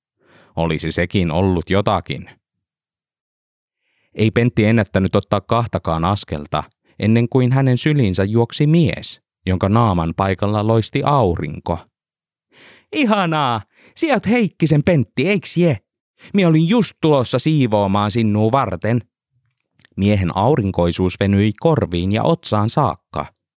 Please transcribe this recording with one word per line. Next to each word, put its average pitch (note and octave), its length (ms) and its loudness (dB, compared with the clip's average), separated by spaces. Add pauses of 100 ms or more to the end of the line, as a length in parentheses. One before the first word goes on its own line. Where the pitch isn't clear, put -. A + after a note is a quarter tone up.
(560)
Olisi D#2+ 360 -2
sekin F2 400 -2
ollut F2+ 380 0
jotakin. F#2 600 -2 (1800)
Ei A2 160 2
Pentti A#2+ 340 2
ennättänyt G#2 520 2
ottaa G2+ 240 0
kahtakaan F2 640 -2
askelta, D#2 580 -4 (360)
ennen A#2 300 2
kuin B2+ 240 0
hänen C3 260 2
syliinsä G#2+ 460 0
juoksi A#2 420 0
mies, D#3 560 0 (240)
jonka F#2 220 0
naaman F#2+ 480 2
paikalla G2+ 500 -2
loisti A2+ 380 0
aurinko. F2+ 720 -2 (1120)
"Ihanaa! D#3+ 720 0 (340)
Sieltä C4 320 -2
Heikkisen E3 540 0
Pentti, D#3 460 0
eiks - 280 -4
je? E3 220 2 (560)
Mie G3 120 2
olin E3 220 4
just G#3+ 320 2
tulossa C#3 380 2
siivoamaan G#2 720 2
sinua A2 420 0
varten." A#2 480 -2 (960)
Miehen G2 400 0
aurinkoisuus F#2 840 0
venyi G2+ 400 2
korviin F#2 520 0
ja A2 100 -2
otsaan A2+ 480 -2
saakka. E2 560 -4 (320)